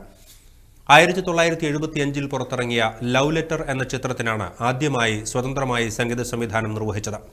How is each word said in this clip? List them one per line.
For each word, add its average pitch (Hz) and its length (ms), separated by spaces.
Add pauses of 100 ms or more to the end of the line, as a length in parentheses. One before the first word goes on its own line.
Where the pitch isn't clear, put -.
(880)
ആയിരത്തി 175 400
തൊള്ളായിരത്തി 165 420
എഴുപത്തിയഞ്ചിൽ 143 640
പുറത്തിറങ്ങിയ 123 500 (320)
ലവ് 143 220
ലെറ്റർ 160 240 (120)
എന്ന 131 200
ചിത്രത്തിനാണ് 117 540 (220)
ആദ്യമായി 131 480 (140)
സ്വതന്ത്രമായി 127 680
സംഗീത 120 260 (100)
സംവിധാനം 110 440
നിർവഹിച്ചത്. 107 420 (140)